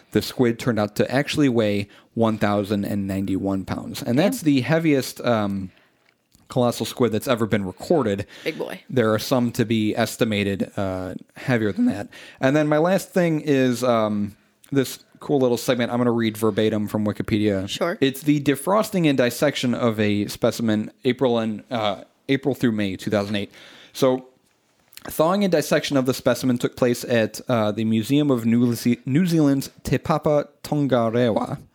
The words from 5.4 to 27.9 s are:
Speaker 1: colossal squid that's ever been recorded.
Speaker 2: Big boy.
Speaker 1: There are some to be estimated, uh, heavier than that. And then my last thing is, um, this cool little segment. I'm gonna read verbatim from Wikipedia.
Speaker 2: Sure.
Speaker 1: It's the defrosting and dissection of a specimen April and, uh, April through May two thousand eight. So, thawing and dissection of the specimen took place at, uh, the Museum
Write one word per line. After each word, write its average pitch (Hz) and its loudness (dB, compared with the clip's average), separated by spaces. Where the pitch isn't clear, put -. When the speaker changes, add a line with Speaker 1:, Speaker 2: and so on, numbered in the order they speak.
Speaker 1:
colossal 120 0
squid 117 0
that's 107 -2
ever 117 0
been 101 0
recorded. 101 0
Speaker 2:
Big 156 -6
boy. - -8
Speaker 1:
There 110 4
are 110 2
some 120 0
to 117 0
be 107 0
estimated, 104 0
uh, 92 -4
heavier 110 0
than 240 0
that. 101 -2
And 135 2
then 151 2
my 151 2
last 175 0
thing 165 0
is, 127 2
um, 107 0
this 135 -2
cool 147 0
little 120 2
segment. 120 -2
I'm 120 -2
gonna 123 2
read 113 0
verbatim 107 0
from 107 -2
Wikipedia. 104 -2
Speaker 2:
Sure. - -4
Speaker 1:
It's 135 0
the 147 2
defrosting 175 0
and 131 2
dissection 127 0
of 113 -2
a 104 0
specimen 110 -2
April 123 2
and, 110 -6
uh, 107 -2
April 135 0
through 120 0
May 101 -2
two - -8
thousand 104 0
eight. 101 -6
So, 131 2
thawing 185 0
and 185 2
dissection 147 0
of 127 2
the 131 0
specimen 123 0
took - -4
place 123 0
at, 113 0
uh, 110 2
the 110 -4
Museum 131 2